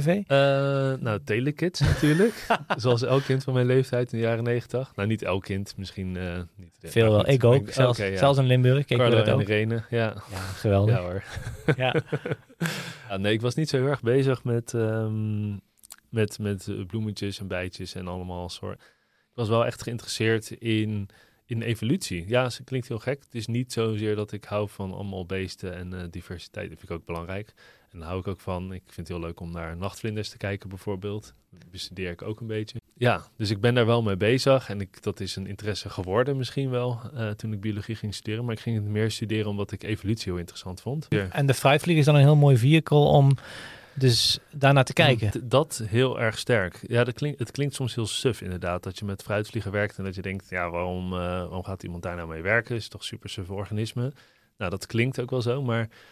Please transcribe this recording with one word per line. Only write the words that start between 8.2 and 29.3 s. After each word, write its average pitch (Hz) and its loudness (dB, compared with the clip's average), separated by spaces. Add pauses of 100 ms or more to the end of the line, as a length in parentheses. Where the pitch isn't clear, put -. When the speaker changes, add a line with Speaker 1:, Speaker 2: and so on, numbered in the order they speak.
Speaker 1:
in 131 4
Limburg 127 4
keek 127 0
Speaker 2:
Carlo 120 6
Speaker 1:
ik 107 6
dat 107 4
Speaker 2:
en 107 4
Speaker 1:
ook. 98 0
Speaker 2:
Irene, 110 0
ja. 113 0 (180)
Speaker 1:
Ja, 95 -10
geweldig. 98 2
Speaker 2:
Ja, 90 2
hoor. 90 -6 (540)
Speaker 1:
Ja. 127 0
Speaker 2:
<laughs> - -6 (1040)
Ja, 98 -6
nee, 101 0
ik 110 0
was 123 -2
niet 156 -2
zo 139 0
heel 131 0
erg 143 -2
bezig 127 2
met, 117 -2
ehm, 107 -2 (580)
met, 110 -2
met, 101 -4
eh, 101 -6
bloemetjes 104 -6
en 98 -8
bijtjes 90 -8
en 92 -8
allemaal 90 -8
soort. 98 -12
Ik - -20
was 113 -4
wel 117 2
echt - -6
geïnteresseerd 113 -2
in, 107 -2 (360)
in 110 -4
evolutie. 110 -2
Ja, 123 2
ze 123 -10
klinkt 127 -6
heel 113 -6
gek. 156 -6
Het - -18
is 110 -8
niet 120 -4
zozeer 107 0
dat 104 -4
ik 104 -10
hou 104 -4
van 92 -8
allemaal 95 -8
beesten 92 -8
en, 90 -10
eh, 90 -8
diversiteit. - -12
Dat - -18
vind - -14
ik 85 -6
ook - -20
belangrijk. 87 -10 (360)
En - -18
daar - -12
hou 92 -4
ik 90 -8
ook 95 -6
van. 92 -8
Ik 92 -14
vind - -14
het 87 -8
heel 85 -8
leuk 85 -10